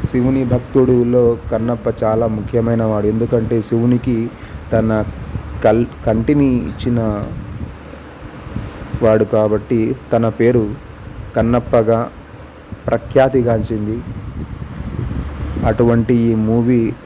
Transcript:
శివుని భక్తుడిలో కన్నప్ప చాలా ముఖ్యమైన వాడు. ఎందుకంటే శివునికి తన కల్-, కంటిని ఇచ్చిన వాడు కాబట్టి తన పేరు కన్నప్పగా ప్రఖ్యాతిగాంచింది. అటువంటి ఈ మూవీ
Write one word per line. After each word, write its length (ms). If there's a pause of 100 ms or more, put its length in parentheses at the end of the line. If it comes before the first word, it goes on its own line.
(120)
శివుని 340
భక్తుడిలో 920 (140)
కన్నప్ప 520
చాలా 240
ముఖ్యమైన 560
వాడు. 240
ఎందుకంటే 540
శివునికి 680 (420)
తన 340 (580)
కల్-, 420
కంటిని 500 (120)
ఇచ్చిన 560 (1800)
వాడు 220
కాబట్టి 720 (180)
తన 160
పేరు 340 (720)
కన్నప్పగా 640 (880)
ప్రఖ్యాతిగాంచింది. 1080 (1700)
అటువంటి 480
ఈ 220
మూవీ 560 (140)